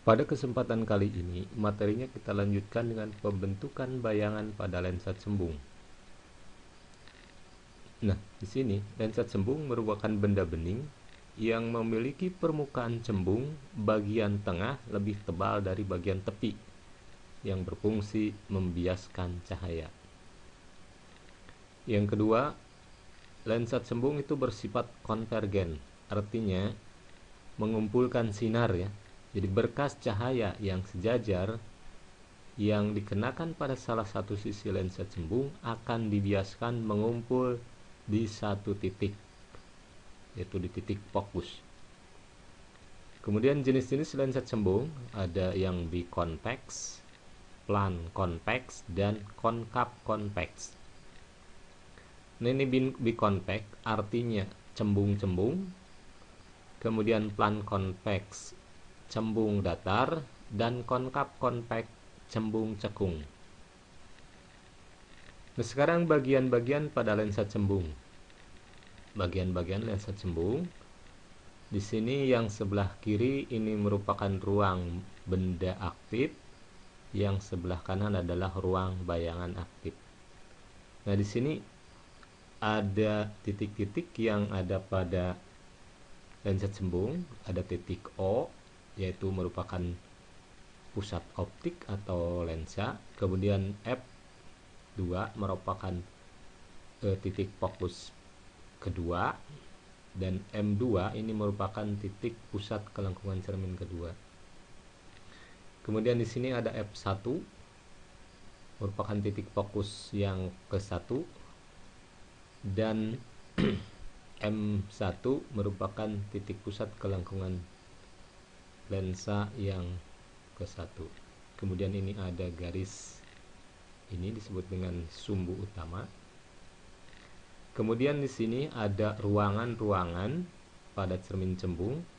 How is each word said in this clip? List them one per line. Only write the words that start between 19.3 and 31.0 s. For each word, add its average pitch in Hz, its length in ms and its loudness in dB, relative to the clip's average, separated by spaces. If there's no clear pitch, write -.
cahaya. 87 400 -4
Yang 104 320 4
kedua, 113 400 4
lensa 117 400 2
cembung 127 320 2
itu 143 160 0
bersifat 120 560 0
konvergen, 104 720 0
artinya 104 640 2
mengumpulkan 110 720 4
sinar, 113 400 4
ya. 90 160 0
Jadi, 95 80 2
berkas 113 560 2
cahaya 113 560 2
yang 95 320 0
sejajar 104 720 2